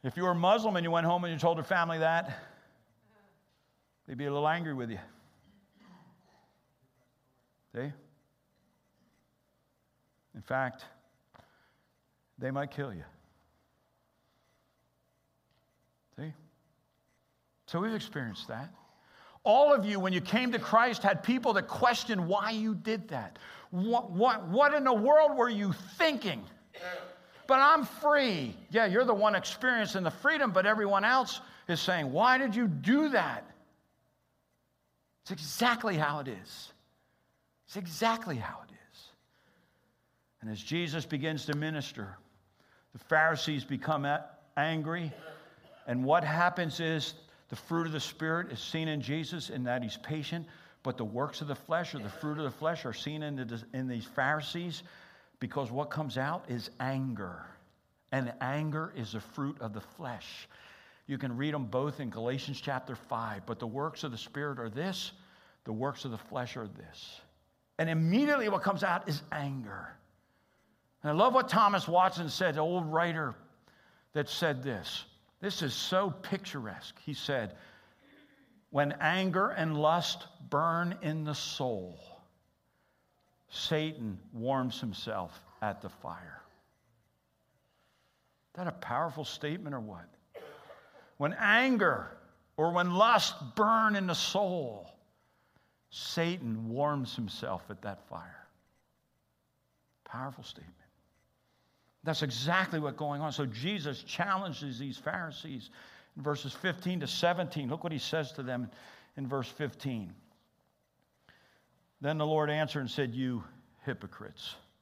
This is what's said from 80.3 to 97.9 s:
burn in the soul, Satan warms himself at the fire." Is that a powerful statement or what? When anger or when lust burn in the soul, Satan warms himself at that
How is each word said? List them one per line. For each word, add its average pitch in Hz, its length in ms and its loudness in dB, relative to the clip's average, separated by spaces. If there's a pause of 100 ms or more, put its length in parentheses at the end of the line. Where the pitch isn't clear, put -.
burn 170 500 0
in 156 220 -2
the 151 100 -4
soul, 101 640 -6 (1500)
Satan 156 640 -2 (140)
warms 127 480 -2
himself 104 600 -6 (200)
at 104 200 -4
the 95 80 -10
fire." 85 520 -14 (2000)
Is - 60 -20
that 180 140 -4
a 165 40 -2
powerful 147 540 -2
statement 147 500 -6
or 120 60 -6
what? 90 260 -12 (1120)
When 143 160 0
anger 208 840 4 (380)
or 165 160 2
when 175 240 2
lust 214 400 6 (200)
burn 214 420 4
in 190 100 0
the 170 80 0
soul, 156 720 -2 (1000)
Satan 127 800 -4
warms 139 440 -2
himself 98 560 -6
at 98 120 -12
that 101 260 -10